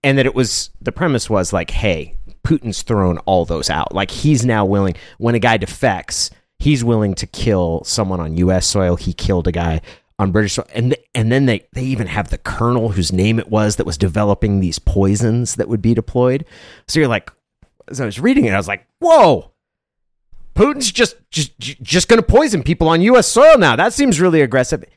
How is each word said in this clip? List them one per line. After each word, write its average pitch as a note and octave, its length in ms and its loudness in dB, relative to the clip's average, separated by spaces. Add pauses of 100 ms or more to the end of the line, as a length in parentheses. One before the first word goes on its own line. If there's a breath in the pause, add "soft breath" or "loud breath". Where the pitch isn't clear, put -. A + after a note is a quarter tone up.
And C#3 140 2
that C3 100 2
it C3 80 -2
was, - 360 -2 (100)
the - 120 -6
premise D3 360 -2
was F#2+ 240 -2
like, F2+ 180 -4
"Hey, E2+ 460 -2 (280)
Putin's A#2+ 380 -2
thrown F#2 360 0
all F#2 260 0
those E2 240 -6
out." D2+ 260 -4
Like, F#2+ 160 -4
he's C#3+ 340 0
now A2 200 2
willing, G2 300 0 (240 loud breath)
when A#2 160 -2
a A2+ 60 0
guy A2+ 160 2
defects, - 760 -4 (280 soft breath)
he's C#3+ 240 0
willing A2 320 0
to - 120 -8
kill F2+ 580 -2
someone F#2+ 360 -4
on D#2+ 160 -6
U F2+ 160 2
S F#2 140 0
soil. F2+ 300 0
He - 160 -8
killed F2+ 360 -2
a F2 40 -4
guy E2 280 -4 (380 loud breath)
on F#2+ 120 0
British G#2 240 0
soil. - 180 -6
And A#2+ 200 -2
th-, - 120 -6 (120)
and A2+ 160 0
then C#3 140 2
they, A2+ 260 -2
they B2+ 100 -10
even B2+ 260 -4
have G#2 220 -6
the - 80 -4
colonel A#2+ 520 -2
whose F#2 220 -2
name G#2+ 280 0
it - 100 -10
was G#2+ 260 0
that - 100 -4
was - 120 -6
developing G2+ 600 0
these F2 180 -4
poisons G#2+ 800 0
that - 120 -4
would G#2+ 140 -4
be A2+ 120 2
deployed. B2+ 500 -2 (420 loud breath)
So - 140 -2
you're C#3+ 80 2
like, A2+ 220 -4 (580)
as C3 120 -12
I C3 40 -4
was A2 160 -8
reading B3+ 240 2
it, G#2+ 80 0
I F#2+ 40 0
was F#2+ 120 -4
like, - 180 -8 (140)
"Whoa, B3 500 4 (1040)
Putin's B3+ 380 0
just, - 240 -2 (140)
just, - 280 -8
just C3+ 480 -4
gonna A3+ 160 4
poison A3 400 2
people - 260 0
on E3 140 4
U A#3+ 140 6
S A3+ 100 6
soil D4 320 8
now. D3+ 160 4
That D3 180 0
seems A#3+ 280 0
really E3 220 4
aggressive." C3 420 0 (120)